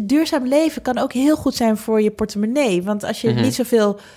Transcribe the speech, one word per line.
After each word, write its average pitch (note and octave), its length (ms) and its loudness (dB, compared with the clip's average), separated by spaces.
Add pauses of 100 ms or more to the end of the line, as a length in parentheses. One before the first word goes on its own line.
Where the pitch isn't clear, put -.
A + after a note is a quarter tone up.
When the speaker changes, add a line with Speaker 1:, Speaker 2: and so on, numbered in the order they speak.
Speaker 1:
Duurzaam C#4 460 0
leven D4+ 340 0
kan B3+ 160 -2
ook C4+ 160 -4
heel C#4+ 220 2
goed C#4 200 -2
zijn A3 220 2
voor A3 240 0
je G#3+ 100 2
portemonnee. G#3+ 720 -2
Want G#3 200 -4
als - 180 -6
je A3+ 80 2
Speaker 2:
Mhm. A#2+ 120 0
Speaker 1:
niet C4 140 0
zoveel G#3+ 440 2 (180)